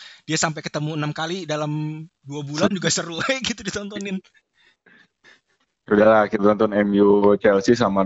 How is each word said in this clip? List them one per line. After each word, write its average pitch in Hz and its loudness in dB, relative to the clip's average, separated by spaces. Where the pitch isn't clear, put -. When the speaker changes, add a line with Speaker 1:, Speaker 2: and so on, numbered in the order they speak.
Speaker 1:
dia 151 -4
sampai 156 -4
ketemu 156 -6
enam 147 -4
kali 165 -8
dalam 151 -6
dua 143 -10
bulan 151 -2
juga 165 -2
seru 165 -6
<laughs> 262 -4
gitu 233 -8
ditontonin. 202 -10
Speaker 2:
Udahlah, 107 6
kita 104 -4
tonton 104 2
M 101 2
U 101 4
Chelsea 104 2
sama 98 0